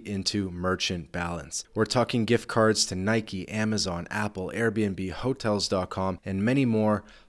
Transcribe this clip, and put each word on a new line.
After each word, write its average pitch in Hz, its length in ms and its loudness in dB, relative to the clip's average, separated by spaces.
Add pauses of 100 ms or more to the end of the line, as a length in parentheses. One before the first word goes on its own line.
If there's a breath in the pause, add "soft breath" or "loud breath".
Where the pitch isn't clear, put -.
into 98 440 -2
merchant 90 580 -2
balance. 85 540 -6 (100)
We're 110 100 2
talking 117 400 2
gift 113 220 2
cards 110 400 4
to - 80 -6
Nike, 101 540 -2
Amazon, 202 600 -2
Apple, 202 460 -4
Airbnb, 101 560 0
Hotels 107 560 -2
dot 92 240 0
com, 95 340 -2
and 98 200 -2
many 131 200 4
more, 107 380 4 (260 soft breath)